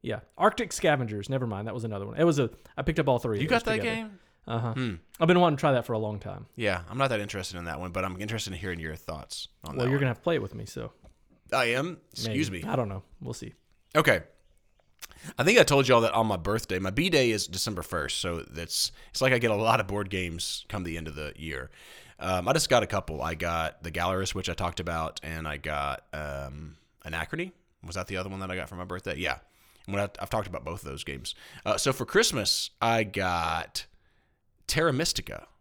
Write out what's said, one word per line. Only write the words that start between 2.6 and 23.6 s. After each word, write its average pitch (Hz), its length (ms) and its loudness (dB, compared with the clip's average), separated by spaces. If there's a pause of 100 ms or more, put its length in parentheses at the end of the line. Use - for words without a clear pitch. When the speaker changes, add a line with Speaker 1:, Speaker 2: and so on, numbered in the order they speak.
Speaker 1:
I 139 60 -4
picked 160 160 2
up 143 100 4
all 123 80 6
three 110 220 0
Speaker 2:
You - 60 2
Speaker 1:
of 156 40 -4
those 233 140 4
Speaker 2:
got - 20 -6
that 220 120 0
Speaker 1:
together. 220 180 0
Speaker 2:
game? 214 240 -8 (280)
Speaker 1:
Uh-huh. 113 280 -2
Speaker 2:
Hmm. 123 180 -2 (260)
Speaker 1:
I've 165 80 6
been 180 140 8
wanting 156 160 6
to - 20 -6
try 147 140 4
that 120 120 2
for - 60 -4
a 110 60 0
long 107 240 -2
time. 104 240 -12 (100)
Speaker 2:
Yeah, 98 340 0
I'm 107 80 -8
not 135 120 2
that 110 100 2
interested 98 380 -6
in 85 80 -8
that 80 160 -6
one, 90 100 -6
but 92 140 -2
I'm 92 160 -6
interested 107 320 -6
in 82 60 -8
hearing 90 200 -6
your 78 160 -6
thoughts - 540 -10 (160)
on 139 100 -8
Speaker 1:
Well, 131 80 -4
Speaker 2:
that 123 60 0
Speaker 1:
you're 139 80 2
Speaker 2:
one. - 60 2
Speaker 1:
gonna 131 80 2
have 117 80 -6
to - 40 -20
play 170 120 0
it 123 60 -2
with 104 140 -10
me, 107 100 -10
so. 113 280 -12 (580)
Speaker 2:
I 127 140 2
am? 139 320 0 (160)
Excuse 117 360 -2
Speaker 1:
Maybe. 87 140 -8
Speaker 2:
me. 214 60 -6
Speaker 1:
I - 80 0
don't 117 100 0
know. 98 160 -8 (160)
We'll - 140 -8
see. 110 220 -12 (380)
Speaker 2:
Okay. 151 280 4 (1160)
I 123 60 0
think 220 160 8
I 170 40 12
told 139 260 6
y'all 120 100 10
that 113 140 4
on 113 140 4
my 101 100 2
birthday, 95 420 -2
my 95 120 -2
B-day 139 400 4
is 104 140 0
December 92 360 -4
first, 78 380 -4
so 85 240 -2
that's, - 500 -4 (160)
it's - 120 -4
like 131 120 6
I 123 40 4
get 117 140 2
a 104 40 4
lot 110 260 4
of 95 60 -2
board 101 220 -2
games 90 600 -4
come 95 160 -6
the 82 100 -6
end 80 140 -8
of 71 60 -12
the 73 200 -8
year. 67 340 -8 (480)
Um, 90 300 0
I 131 60 4
just 156 160 2
got 120 140 6
a 101 40 -4
couple. 82 340 -4
I 82 140 -2
got 82 480 -2